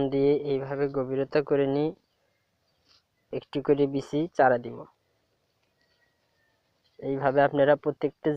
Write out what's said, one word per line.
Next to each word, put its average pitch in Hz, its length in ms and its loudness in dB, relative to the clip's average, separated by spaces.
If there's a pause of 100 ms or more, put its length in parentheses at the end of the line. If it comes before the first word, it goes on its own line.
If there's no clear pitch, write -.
দিয়ে 139 220 2 (140)
এইভাবে 139 440 -4
গভীরতা 135 520 -4
করে 139 260 0
নিই, 143 220 0 (1400)
একটু - 280 -8
করে 143 260 4
বিচি 139 320 -4 (140)
চারা 127 240 4
দিব। 120 200 -10 (2250)
এইভাবে 139 420 0
আপনারা 143 340 4
প্রত্যেকটা - 600 -4